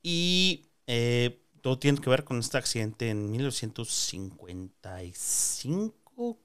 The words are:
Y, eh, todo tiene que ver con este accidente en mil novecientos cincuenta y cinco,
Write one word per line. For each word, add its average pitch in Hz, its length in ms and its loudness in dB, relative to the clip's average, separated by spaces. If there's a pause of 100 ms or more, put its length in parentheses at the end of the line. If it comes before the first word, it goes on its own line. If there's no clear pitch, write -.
Y, 175 640 4 (200)
eh, 120 540 2 (200)
todo 131 180 0
tiene 143 220 4
que 131 100 0
ver 131 140 4
con 123 140 -2
este 113 200 -2
accidente 113 520 -2
en 104 200 -2
mil 117 120 -2
novecientos 113 480 -4
cincuenta 92 1120 -6
y 90 120 -12
cinco, - 1300 -4